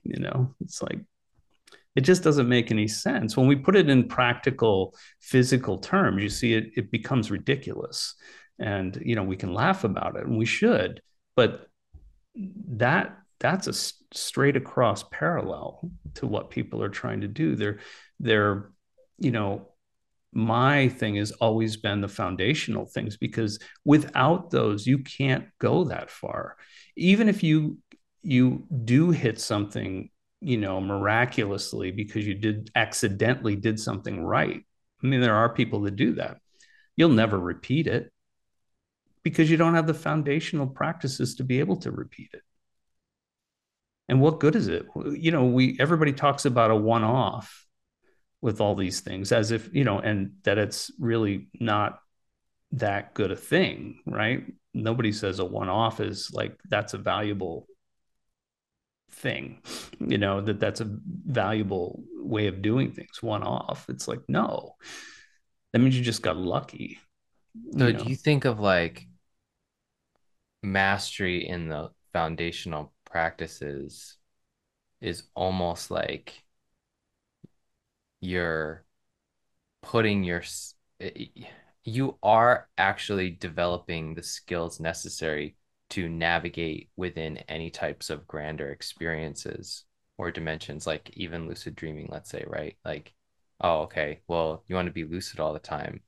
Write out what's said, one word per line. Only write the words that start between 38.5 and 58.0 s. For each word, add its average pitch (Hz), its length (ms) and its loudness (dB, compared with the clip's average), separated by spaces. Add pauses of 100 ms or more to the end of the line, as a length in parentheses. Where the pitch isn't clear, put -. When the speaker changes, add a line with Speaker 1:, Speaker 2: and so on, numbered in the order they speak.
Speaker 1:
because 160 260 4
you 160 80 6
don't 165 180 4
have 160 120 4
the 156 60 2
foundational 151 760 0
practices 135 680 -4
to 135 80 -6
be 131 160 2
able 147 180 0
to - 140 -8
repeat - 420 -12
it. - 80 -18 (1700)
And 131 140 6
what 156 180 6
good 151 160 6
is 202 120 2
it? - 280 -2
You 160 360 -2
know, 147 140 4
we, 127 340 4
everybody 151 340 4
talks 139 320 0
about 120 260 6
a 110 40 6
one-off 110 880 0 (760)
with 110 200 0
all 104 140 4
these 95 240 -2
things 98 320 -6
as 113 200 4
if, 113 220 -2
you 143 100 2
know, 104 160 2
and 101 340 -2 (100)
that 101 140 2
it's - 420 -2
really 113 500 0 (100)
not 104 400 0 (720)
that 101 400 -4
good 95 180 -2
a - 40 -4
thing, - 680 -2
right? 113 380 -2 (300)
Nobody 113 380 0
says 98 280 -4
a 92 60 0
one-off 107 540 0
is 101 340 -6
like, - 240 -6 (100)
that's 104 260 -2
a 101 60 -8
valuable 98 680 -4 (1500)